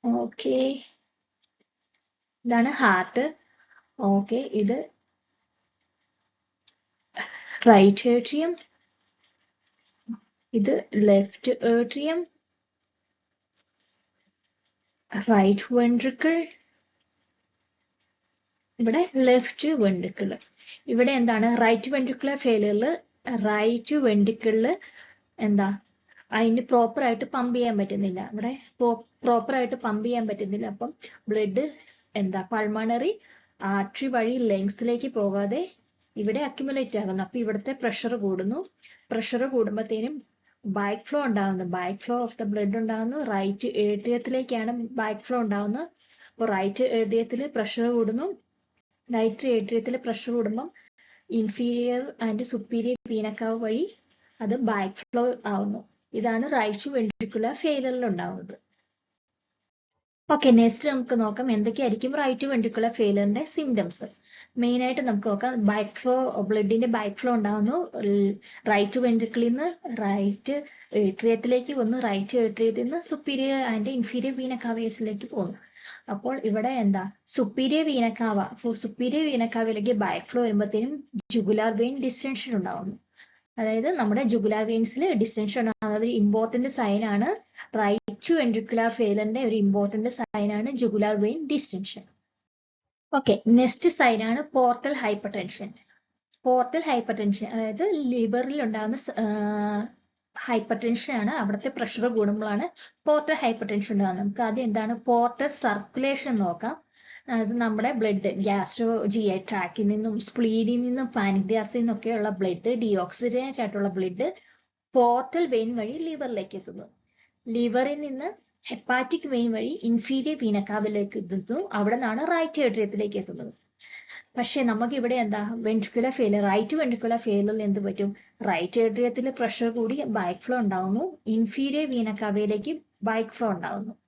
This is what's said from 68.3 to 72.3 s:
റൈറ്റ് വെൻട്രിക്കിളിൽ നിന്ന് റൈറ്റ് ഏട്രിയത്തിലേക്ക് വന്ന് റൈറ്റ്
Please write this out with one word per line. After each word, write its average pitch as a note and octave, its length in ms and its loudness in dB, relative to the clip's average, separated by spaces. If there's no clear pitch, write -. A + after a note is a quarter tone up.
റൈറ്റ് G3+ 300 2
വെൻട്രിക്കിളിൽ A#3 480 2
നിന്ന് D4 260 0
റൈറ്റ് G3+ 600 -2
ഏട്രിയത്തിലേക്ക് A3+ 800 2
വന്ന് B3+ 300 0
റൈറ്റ് G3 340 -2